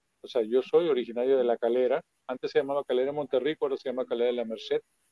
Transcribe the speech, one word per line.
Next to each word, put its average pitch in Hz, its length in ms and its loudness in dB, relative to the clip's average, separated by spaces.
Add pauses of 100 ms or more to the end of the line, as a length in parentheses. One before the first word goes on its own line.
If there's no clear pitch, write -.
(220)
o - 60 -18
sea, 120 160 0
yo 120 180 2
soy 160 280 2
originario 123 480 0
de 127 60 4
La 117 140 2
Calera, 123 440 2 (260)
antes 127 240 -6
se 156 80 2
llamaba 139 240 0
Calera 127 240 0
de 143 60 -4
Monterrico, 143 520 -2
ahora 135 120 -2
se - 120 -8
llama 123 160 -4
Calera 120 220 0
de 123 100 2
la 117 80 -2
Merced, 123 360 -4 (300)